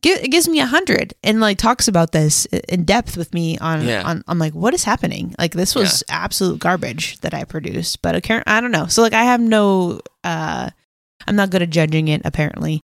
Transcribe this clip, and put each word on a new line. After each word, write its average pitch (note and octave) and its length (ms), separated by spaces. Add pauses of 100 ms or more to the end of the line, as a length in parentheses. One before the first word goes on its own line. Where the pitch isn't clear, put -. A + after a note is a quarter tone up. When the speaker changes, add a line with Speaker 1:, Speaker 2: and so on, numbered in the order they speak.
Speaker 1:
Gi-, F4 80
it F#4 200
gives E4 180
me D#4+ 100
a C4+ 80
hundred D4 560
and, G#3+ 180
like, G#3 180
talks - 300
about E3+ 240
this D3+ 400
i-, - 160
in F3+ 160
depth G3+ 320
with E3+ 160
me E3 260
on, D#3 280
Speaker 2:
Yeah. A2 160
Speaker 1:
on, E3 240
I'm E3+ 120
like, D#3 140
"What F#3+ 220
is F4 100
happening?" G#3 540
Like, E3 140
this F3+ 220
was G#3 340
Speaker 2:
Yeah. D#3 80
Speaker 1:
absolute F3 420
garbage - 640
that - 120
I D#3 120
produced, - 580
but E3+ 140
I F3 40
can't, A3+ 260
I G#3+ 140
don't A#3+ 120
know. F3 160
So, - 120
like, A3+ 140
I A3+ 100
have B3 160
no, G3+ 600 (240)
uh, D#3+ 440 (580)
I'm G3+ 100
not G3 140
good F3+ 120
at E3+ 80
judging D#3 380
it, D#3 160
apparently. D3+ 600